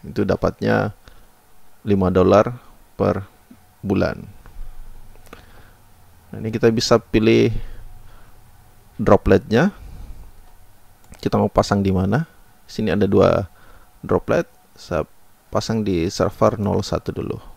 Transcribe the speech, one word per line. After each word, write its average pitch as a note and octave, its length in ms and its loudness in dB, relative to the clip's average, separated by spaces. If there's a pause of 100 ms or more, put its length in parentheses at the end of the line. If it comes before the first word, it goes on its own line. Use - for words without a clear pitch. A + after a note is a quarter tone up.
Itu A#2+ 160 -6
dapatnya G#2 720 -2 (880)
lima F#2+ 320 0
dolar G2 400 4 (400)
per G2 320 -2 (560)
bulan. F#2+ 400 -2 (2000)
Nah, A2 80 -16
ini A2 160 -6
kita A#2 160 4
bisa A2+ 320 4
pilih A#2 480 4 (1500)
dropletnya. G#2 720 4 (1400)
Kita - 240 -2
mau G2+ 80 0
pasang G2+ 320 0
di F#2+ 80 2
mana? G2 400 0 (400)
Sini G#2+ 240 -2
ada G2 160 2
dua F#2 400 4 (560)
droplet. F#2 400 0 (320)
Saya D#2 240 -6 (480)
pasang A2+ 320 -2
di F2+ 240 0
server G#2+ 560 0
nol F#2+ 240 -2
satu - 240 -6
dulu. - 320 -8 (160)